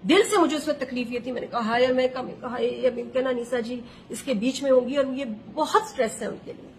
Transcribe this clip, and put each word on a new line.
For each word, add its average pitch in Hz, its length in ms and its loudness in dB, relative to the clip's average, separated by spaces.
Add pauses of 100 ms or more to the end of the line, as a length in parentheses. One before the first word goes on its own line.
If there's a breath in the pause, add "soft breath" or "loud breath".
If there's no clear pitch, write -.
दिल 359 180 6
से 427 140 2
मुझे 311 180 4
उसमें 285 240 -2
तकलीफ 247 320 -4
ये 240 140 -6
थी, 254 60 -6
मैंने - 160 -6
कहा, 240 140 -4
"हाय 233 220 2
यार," 254 100 4
मैं 254 160 4
कहा, 254 140 -6
मैं - 160 -12
कहा, 247 180 -8
"ये 240 300 0
अब 233 100 2
इनके 233 240 -4
ना 262 80 0
अनीसा - 300 -2
जी 240 220 -6 (300 loud breath)
इसके 254 220 -4
बीच 247 300 0
में 269 80 4
होंगी 254 260 4
और 262 160 0
ये 269 120 -4
बहुत 302 640 -2
stress 226 320 -2
है 208 60 -6
उनके - 260 -10
लिए।" - 240 -18